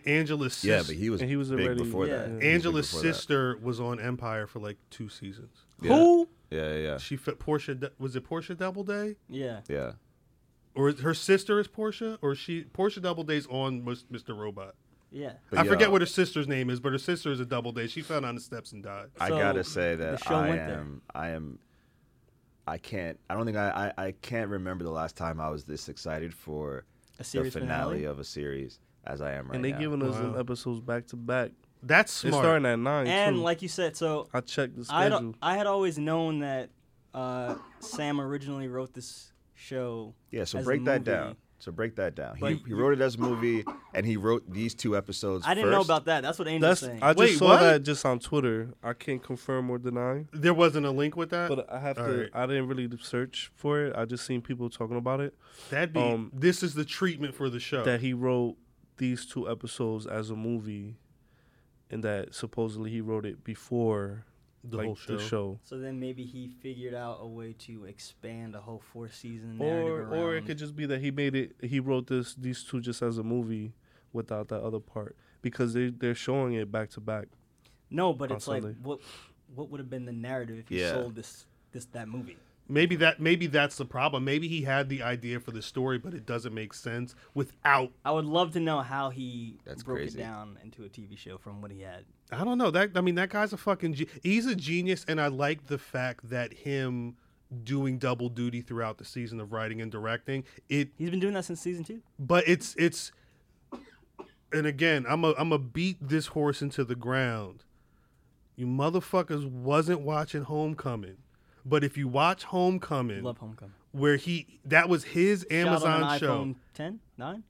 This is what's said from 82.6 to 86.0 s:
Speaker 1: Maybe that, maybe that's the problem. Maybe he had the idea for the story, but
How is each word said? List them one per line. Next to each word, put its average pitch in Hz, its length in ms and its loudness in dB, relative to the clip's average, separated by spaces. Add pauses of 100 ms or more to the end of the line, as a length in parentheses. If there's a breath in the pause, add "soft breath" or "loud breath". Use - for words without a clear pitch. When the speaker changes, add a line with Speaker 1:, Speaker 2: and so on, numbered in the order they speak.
Speaker 1:
Maybe 165 280 4
that, 160 240 4
maybe 170 260 4
that's 143 300 2
the 131 80 -4
problem. 135 400 0
Maybe 151 240 0
he 160 140 -4
had 135 260 0
the 135 120 -4
idea 120 380 -4
for 120 120 -12
the 110 100 -8
story, 131 360 -2
but 170 160 -10